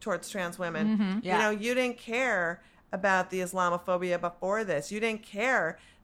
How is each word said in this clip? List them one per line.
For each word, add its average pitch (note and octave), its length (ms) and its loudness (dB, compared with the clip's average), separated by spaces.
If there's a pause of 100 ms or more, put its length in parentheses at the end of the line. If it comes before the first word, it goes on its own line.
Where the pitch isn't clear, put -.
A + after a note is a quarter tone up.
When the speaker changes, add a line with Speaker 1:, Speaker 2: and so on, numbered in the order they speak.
Speaker 1:
towards F3 280 -4
trans F3 300 -6
women. F#3 400 0
Speaker 2:
Mm-hmm. G3 240 2
Speaker 3:
Yeah. F#3 140 0
Speaker 1:
You - 60 4
know, G#3+ 80 4
you G#3+ 240 0
didn't B3 240 0
care A3 640 0 (320)
about F#3 380 2
the F#3 80 -2
Islamophobia F3+ 840 0
before F#3 440 -2
this. D#3+ 260 -2
You G#3 80 -4
didn't A3 240 -2
care G3+ 560 0 (260)